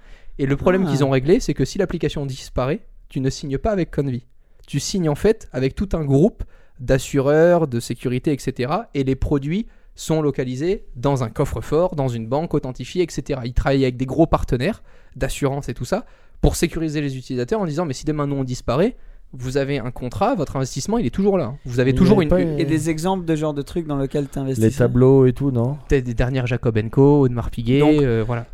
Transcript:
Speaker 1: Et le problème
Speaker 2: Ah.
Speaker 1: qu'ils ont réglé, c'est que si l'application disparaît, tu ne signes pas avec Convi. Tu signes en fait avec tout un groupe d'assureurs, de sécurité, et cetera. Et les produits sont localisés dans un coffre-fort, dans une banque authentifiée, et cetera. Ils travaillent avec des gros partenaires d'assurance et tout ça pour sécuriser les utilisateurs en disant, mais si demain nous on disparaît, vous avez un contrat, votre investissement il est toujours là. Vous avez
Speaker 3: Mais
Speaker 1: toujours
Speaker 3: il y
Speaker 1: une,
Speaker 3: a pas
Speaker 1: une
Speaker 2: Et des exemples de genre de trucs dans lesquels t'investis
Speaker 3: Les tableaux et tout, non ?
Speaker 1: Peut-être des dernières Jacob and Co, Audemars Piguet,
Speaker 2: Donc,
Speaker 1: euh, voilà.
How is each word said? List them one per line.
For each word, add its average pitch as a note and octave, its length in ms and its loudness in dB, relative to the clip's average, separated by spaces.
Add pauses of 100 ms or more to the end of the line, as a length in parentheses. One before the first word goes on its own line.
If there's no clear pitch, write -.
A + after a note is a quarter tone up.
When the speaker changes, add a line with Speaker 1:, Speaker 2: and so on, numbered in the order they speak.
(380)
Speaker 1:
Et C#3 80 0
le C#3 100 2
problème F#3 300 4
Speaker 2:
Ah. D3+ 40 -2
Speaker 1:
qu'ils D3 140 2
ont C3+ 60 0
réglé, C#3 300 2
c'est D3+ 140 -4
que C3+ 100 0
si - 140 -8
l'application D#3+ 480 -4
disparaît, C3+ 600 -4 (220)
tu - 120 -6
ne C3 100 0
signes C3+ 280 -6
pas A3 140 -2
avec F#3 220 -2
Convi. C#3 320 -4 (400)
Tu C#3 140 -4
signes F3 280 -2
en D3 60 2
fait - 380 0
avec C3+ 220 -2
tout G3 200 -4
un E3 100 -2
groupe C#3+ 380 4 (360)
d'assureurs, C#3+ 880 4
de A#2 120 -2
sécurité, B2 520 -4
et C3+ 60 -2
cetera. C#3+ 560 -4
Et C#3 100 0
les C3 120 0
produits D3+ 500 -2 (280)
sont D#3 280 -2
localisés C#3 720 -4
dans B2+ 300 0
un A2+ 60 -6
coffre-fort, D3+ 680 -2
dans C3+ 120 -2
une A2+ 180 -6
banque D3 280 -4
authentifiée, C3+ 480 -4
et E3 80 -2
cetera. C3 360 -6
Ils B2+ 80 -8
travaillent C#3 300 2
avec B2+ 120 0
des B2+ 100 -4
gros D3 200 4
partenaires - 560 -2 (340)
d'assurance C3+ 520 -4
et A#2+ 60 -8
tout - 120 -8
ça G#3 180 -2 (380)
pour D3 140 6
sécuriser D#3+ 440 -2
les C#3 160 -4
utilisateurs B2+ 440 -4
en G3 60 -2
disant, D#3+ 200 -2
mais C3+ 80 -4
si - 100 -12
demain D3+ 220 -2
nous C#3+ 100 -2
on C3+ 80 -2
disparaît, C3 520 -2 (360)
vous B2+ 240 -6
avez C#3 220 0
un A#2+ 120 -6
contrat, F#3+ 440 -2
votre D#3 220 -4
investissement C#3 420 -4
il G3 80 -2
est A#2 80 -2
toujours G3 240 2
là. C3 160 -4 (100)
Vous B2 160 -2
avez B2+ 120 4
Speaker 3:
Mais B2+ 60 2
Speaker 1:
toujours F#3+ 240 6
Speaker 3:
il D#3 40 2
y - 20 -4
Speaker 1:
une, - 40 4
Speaker 3:
a F3+ 40 4
pas F#3 60 2
Speaker 1:
une D#3 180 -2
Speaker 2:
Et E3 40 2
des D#3 260 0
exemples F3 340 -2
de D#3+ 100 0
genre D3+ 200 -2
de C#3+ 80 -6
trucs E3 240 -6
dans D3 120 -4
lesquels C#3 300 -2
t'investis C3 340 -4
Speaker 3:
Les A2 80 6
tableaux C3 560 6
et B2+ 60 4
tout, C#3 180 -2
non ? B2+ 280 -2 (100)
Speaker 1:
Peut-être C3+ 160 2
des A#2+ 100 -4
dernières B2+ 320 -2
Jacob A#2 320 -2
and G#2+ 120 -2
Co, C#3+ 320 6
Audemars B2 280 0
Piguet, B2 300 2
Speaker 2:
Donc, D3+ 220 6
Speaker 1:
euh, A#2 220 2
voilà. A#2 300 -4